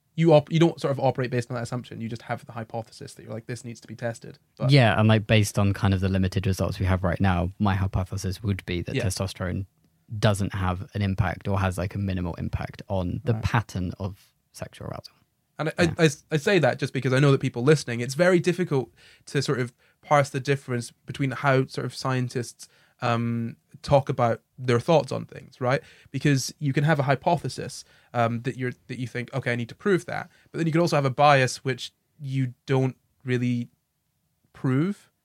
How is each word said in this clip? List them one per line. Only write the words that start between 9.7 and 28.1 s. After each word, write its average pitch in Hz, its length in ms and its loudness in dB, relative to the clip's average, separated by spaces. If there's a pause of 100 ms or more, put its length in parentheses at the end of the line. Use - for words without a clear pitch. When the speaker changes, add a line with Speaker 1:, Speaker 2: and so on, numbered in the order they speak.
Speaker 2:
doesn't 101 360 2
have 92 400 -2
an 101 80 -2
impact 95 460 -2
or 98 120 0
has, 95 180 -2
like, 90 160 -4
a 101 40 -6
minimal 92 360 -4
impact - 540 -8
on 90 360 -4
the 117 100 0
Speaker 3:
Right. 110 80 -6
Speaker 2:
pattern 92 560 -4
of - 340 -10 (200)
sexual - 360 -14
arousal. - 240 -12 (460)
Speaker 1:
And 156 120 -4
I, - 80 -4
I, 180 60 4
Speaker 2:
Yeah. 160 140 2
Speaker 1:
I 170 60 2
s-, - 260 -4
I 156 60 0
say 196 220 2
that 127 200 2
just 139 140 -6
because 127 220 -2
I 131 40 2
know 143 140 6
that 131 80 4
people 123 240 -4
listening, 131 360 2
it's 127 140 -6
very 180 260 4
difficult 170 500 -2 (360)
to 143 140 -4
sort 113 180 -2
of 123 140 -4 (300)
parse 143 260 2
the 143 120 -6
difference 127 520 -4 (140)
between 135 240 -4
how 131 360 2
sort 127 200 -8
of 123 80 -10
scientists, 127 760 -4 (340)
um, 117 540 -2 (260)
talk 143 280 4
about 117 320 0 (160)
their 123 220 2
thoughts 135 320 2
on 113 120 -6
things, - 360 -20
right? 127 200 0 (300)
Because 139 480 0
you 143 160 -2
can 147 100 2
have 156 140 4
a 131 60 0
hypothesis, - 800 -2 (300)